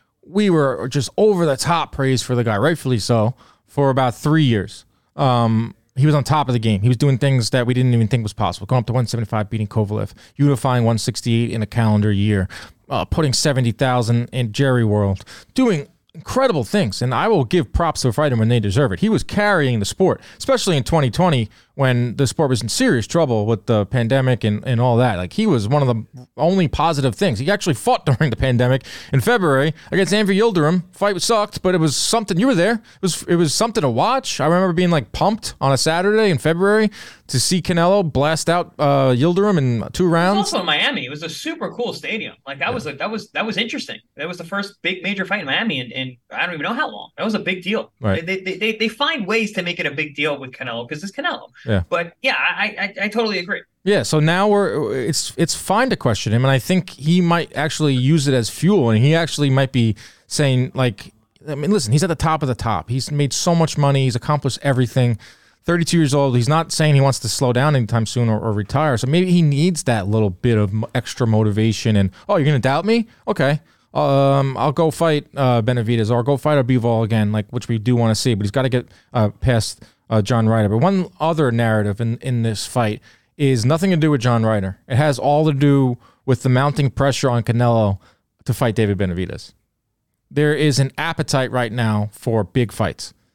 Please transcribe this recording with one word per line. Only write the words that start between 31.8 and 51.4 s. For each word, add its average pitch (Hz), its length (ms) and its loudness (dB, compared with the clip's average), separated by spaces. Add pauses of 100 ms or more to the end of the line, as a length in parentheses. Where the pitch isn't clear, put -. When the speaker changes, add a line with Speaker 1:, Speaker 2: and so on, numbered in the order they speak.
Speaker 1:
something. 214 420 -2
You 240 100 4
were 269 60 2
there. 196 200 2
It - 260 -10
was, 185 220 -4
it 175 140 0
was 170 180 2
something 226 260 0
to - 80 0
watch. 196 500 0
I 156 60 0
remember 175 300 2
being, 175 160 2
like, 151 220 0
pumped 208 500 -2
on 139 100 2
a 131 60 2
Saturday 202 500 2
in 165 80 2
February 196 540 2 (380)
to 127 120 -2
see 180 220 0
Canelo 180 500 2
blast 151 380 0
out, 175 280 -2
uh, 139 340 2
Yildirim 180 440 2
in 120 360 0
two 185 120 0
Speaker 2:
It - 40 4
was 160 40 2
Speaker 1:
rounds. 175 260 2
Speaker 2:
also - 220 -2
in 175 60 -6
Miami. 170 400 -2
It 127 40 -12
was 151 120 -12
a 170 80 -10
super - 420 -10
cool 220 220 -6
stadium. 151 400 -10 (120)
Like, 139 120 -12
that 170 100 -4
Speaker 1:
Yeah. 240 60 -4
Speaker 2:
was 233 120 -8
a, 143 60 -8
that 180 180 -8
was, 220 200 -10
that 170 160 -6
was 220 100 -6
interesting. 226 420 -8 (180)
That 151 120 -8
was 175 80 -10
the 160 80 -14
first 196 380 -10
big 180 200 -6
major 190 220 -6
fight 196 160 -4
in 156 60 -10
Miami, 156 340 -4
and, 120 140 -12
and 131 220 -10 (140)
I 131 140 -6
don't 175 120 -6
even 143 80 -8
know 208 100 -4
how - 160 -6
long. - 260 -18
That 160 80 -6
was 220 80 -2
a 208 60 -4
big 180 240 -6
deal. 196 360 -6
Speaker 1:
Right. 113 280 -2
Speaker 2:
They, 190 160 -6
they, 185 160 -8
they, 220 180 -4
they 220 120 -2
find 277 380 -4
ways 214 260 -2
to 185 100 -6
make 175 180 -8
it 160 60 -6
a 139 40 -4
big 147 240 -8
deal 147 240 -4
with 127 140 -16
Canelo 120 340 -10
'cause 151 160 -12
it's 190 100 -12
Canelo. 311 360 -8 (160)